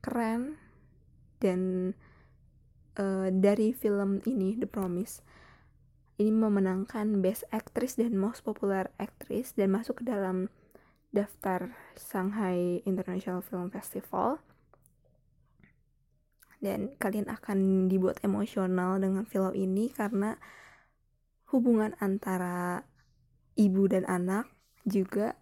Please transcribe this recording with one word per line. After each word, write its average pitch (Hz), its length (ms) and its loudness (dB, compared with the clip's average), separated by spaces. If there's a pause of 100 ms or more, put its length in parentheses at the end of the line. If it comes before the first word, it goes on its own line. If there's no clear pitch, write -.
keren, 240 560 -2 (800)
dan, 185 560 0 (1040)
eh, 190 320 0
dari 202 400 6
film 202 560 0
ini, 220 320 0
The 254 80 -2
Promise, 190 560 -4 (960)
ini 214 160 4
memenangkan 202 880 2
Best 190 320 0
Actress - 480 -2
dan 226 160 2
Most 208 240 -2
Popular 196 560 -2
Actress - 560 -6
dan 196 240 2
masuk 240 240 -6
ke 240 80 -4
dalam 185 400 -2 (640)
daftar 190 560 -2 (240)
Shanghai 185 880 -2
International 185 640 -4
Film 180 240 -6
Festival. 202 720 -4 (2250)
Dan 202 400 -4
kalian 208 320 -2
akan 190 560 2
dibuat 185 400 2
emosional 190 720 0
dengan 190 240 0
film 190 320 -2
ini 190 400 0
karena 208 400 -2 (1200)
hubungan 233 480 4
antara 180 880 -2 (680)
ibu 196 320 4
dan 185 200 2
anak 185 400 0 (360)
juga 202 580 0